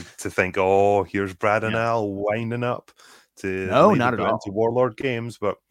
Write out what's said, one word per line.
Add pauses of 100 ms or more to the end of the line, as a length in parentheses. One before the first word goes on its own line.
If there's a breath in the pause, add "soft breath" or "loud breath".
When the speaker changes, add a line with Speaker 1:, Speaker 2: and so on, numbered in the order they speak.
(200)
Speaker 1:
to
think,
"Oh,
here's
Brad
and
Speaker 2:
Yeah.
Speaker 1:
Al
winding
up (460 loud breath)
to
Speaker 2:
No,
Speaker 1:
lay
the
Speaker 2:
not
at
Speaker 1:
ground
Speaker 2:
all.
Speaker 1:
to
Warlord
Games,"
but, (140)